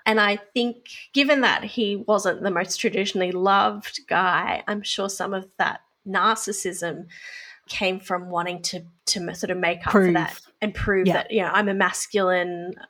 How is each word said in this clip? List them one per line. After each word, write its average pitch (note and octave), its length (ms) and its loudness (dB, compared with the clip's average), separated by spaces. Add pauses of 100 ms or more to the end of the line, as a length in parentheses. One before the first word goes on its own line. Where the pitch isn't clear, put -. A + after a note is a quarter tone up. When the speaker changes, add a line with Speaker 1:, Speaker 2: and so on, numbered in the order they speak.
Speaker 1:
And A3 160 4
I G#3 160 2 (160)
think A#3+ 340 -2 (240)
given C#4 300 4
that G3 240 2
he G3+ 320 -2
wasn't G3 440 0
the G3 100 0
most F3 260 -2
traditionally F#3 560 0
loved G3 720 2
guy, F3 580 0
I'm G#3 160 -4
sure G3 280 -4
some F#3+ 240 -6
of F#3+ 240 -8
that - 240 -2 (260)
narcissism F#3+ 1000 -2 (600)
came F#3+ 320 -2
from F3+ 300 -4
wanting F3 320 -2
to, F3 220 -6 (240)
to - 120 0
m-, E3+ 160 -4
sort G3 160 -4
of F3+ 60 -2
make F3 280 0
up - 60 0
for F#3 200 6
that E3+ 200 2
Speaker 2:
Prove. - 300 -18
Speaker 1:
and G#3+ 120 -2
prove F#3+ 340 2
Speaker 2:
Yeah. F3 60 6
Speaker 1:
that, - 180 -2
you G#3+ 100 2
know, E3+ 100 -2
I'm G3+ 160 2
a G3 60 2
masculine, F3+ 1000 0 (140)